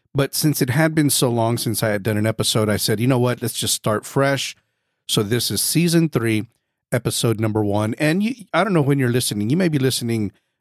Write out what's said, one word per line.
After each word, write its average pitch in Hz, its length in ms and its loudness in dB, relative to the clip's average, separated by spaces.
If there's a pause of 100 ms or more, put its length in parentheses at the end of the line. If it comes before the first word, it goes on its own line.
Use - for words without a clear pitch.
(140)
but 135 200 -2
since - 280 0
it 135 80 -2
had 160 260 2
been 151 140 4
so 127 200 2
long 117 280 0
since 113 260 -4
I 113 60 2
had 101 140 -2
done 107 120 0
an 107 100 0
episode, 110 440 0
I 104 80 2
said, 107 240 -2
"You 120 60 0
know 131 120 4
what? 123 220 0
Let's 117 180 -6
just - 140 -2
start 107 320 -2
fresh." 139 500 -2 (540)
So 113 140 2
this 110 280 -2
is 101 100 -2
season 165 460 2
three, 113 400 -2 (420)
episode 120 480 0
number 107 280 0
one. 107 300 -2
And 160 280 0
you, 226 100 -2 (200)
I 165 100 2
don't 214 80 -2
know 170 100 4
when 143 160 2
you're 127 120 2
listening. 113 400 0
You 147 80 0
may 185 100 2
be 156 100 0
listening 117 540 -2 (300)